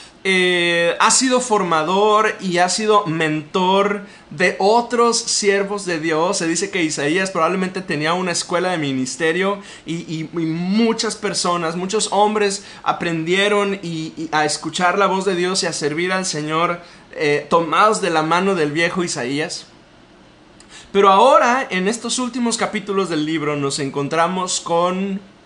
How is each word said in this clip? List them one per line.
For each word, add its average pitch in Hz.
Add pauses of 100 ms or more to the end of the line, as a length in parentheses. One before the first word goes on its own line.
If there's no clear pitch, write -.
(240)
Eh, 175
ha 214
sido 254
formador 202
y 180
ha 180
sido 214
mentor 180 (280)
de 180
otros 233
siervos 202
de 170
Dios. 165
Se 170
dice 175
que 190
Isaías 160
probablemente 185
tenía 156
una 185
escuela 180
de 180
ministerio 160 (240)
y, 160
y, 160
y 170
muchas 208
personas, 175
muchos 190
hombres 208 (180)
aprendieron 190
y, 160
y 160
a 151
escuchar 175
la 196
voz 190
de 190
Dios 180
y 180
a 165
servir 160
al 190
Señor, 160 (320)
eh, 147
tomados 175
de 180
la 160
mano 180
del 147
viejo 170
Isaías. 151 (1200)
Pero 196
ahora, 254
en 185
estos 233
últimos 240
capítulos 196
del 156
libro, 151
nos 139
encontramos 160
con 185 (260)